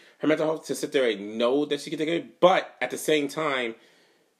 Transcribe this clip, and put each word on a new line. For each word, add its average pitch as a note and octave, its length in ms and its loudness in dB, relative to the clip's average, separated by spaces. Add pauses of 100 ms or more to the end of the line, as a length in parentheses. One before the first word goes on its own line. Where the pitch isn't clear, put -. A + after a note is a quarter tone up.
(180)
her - 100 -2
mental D#3 180 2
health D#3 200 -4
to C#3 80 -4
sit - 180 -6
there C3 160 4
and G#2 300 -4
know C3 280 2
that C#3+ 140 -4
she - 100 -10
can D3+ 80 -8
take D3+ 100 -2
it. D#3+ 320 -4
But F3 400 4
at B2+ 100 -2
the D#3 80 -8
same D3+ 300 0
time, C3+ 460 -2 (640)